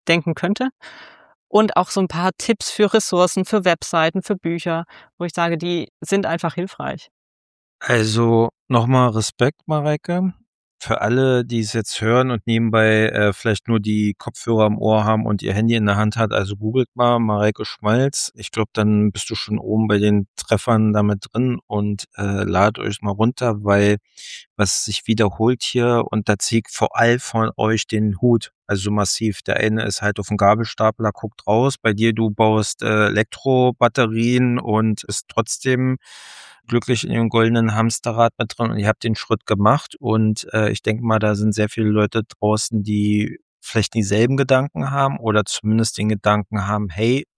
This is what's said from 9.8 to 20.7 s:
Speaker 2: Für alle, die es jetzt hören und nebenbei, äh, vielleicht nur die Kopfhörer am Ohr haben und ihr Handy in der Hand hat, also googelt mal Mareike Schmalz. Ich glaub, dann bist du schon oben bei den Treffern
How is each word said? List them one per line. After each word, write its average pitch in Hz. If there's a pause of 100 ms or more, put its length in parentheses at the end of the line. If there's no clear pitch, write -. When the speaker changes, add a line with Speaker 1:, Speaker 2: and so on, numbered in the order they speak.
Speaker 2:
Für -
alle, 123
die 120
es 107
jetzt -
hören 123
und 113
nebenbei, 110
äh, 107
vielleicht -
nur 113
die 104
Kopfhörer 113
am 107
Ohr 110
haben 110
und 107
ihr -
Handy 113
in 110
der 101
Hand 107
hat, 113
also 101
googelt 113
mal 120
Mareike 107
Schmalz. 120
Ich 110
glaub, 110
dann 107
bist -
du 113
schon 107
oben 107
bei 104
den 104
Treffern 110